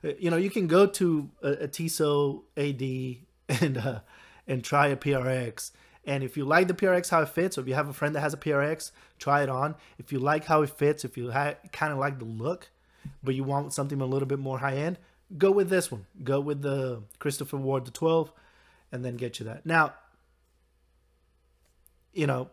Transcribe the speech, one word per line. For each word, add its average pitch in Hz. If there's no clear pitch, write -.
uh, 156
you 175
know, 165
you 190
can 190
go 180
to 170
a, 143
a 147
Tissot 147
A 143
D 127
<laughs> -
and, 135
uh, 113
and 127
try 143
a 139
P 143
R 127
X. 127
And 139
if 127
you 143
like 170
the 185
P 190
R 185
X, 175
how 165
it 143
fits, 185
or 139
if 127
you 127
have 147
a 139
friend 147
that 143
has 147
a 143
P 151
R 139
X, 156
try 143
it 131
on. 139
If -
you 135
like 151
how 156
it 143
fits, 147
if 123
you 123
ha-, 143
kinda 151
like 139
the 117
look, 113
but 135
you 135
want 139
something 139
a 135
little 135
bit 139
more 131
high-end, 139
go 196
with 196
this 185
one. 104
Go 135
with 143
the 131
Christopher 143
Ward, 135
the 120
twelve, 160
and 123
then 123
get 120
you 110
that. 107
Now, 160
you 160
know 131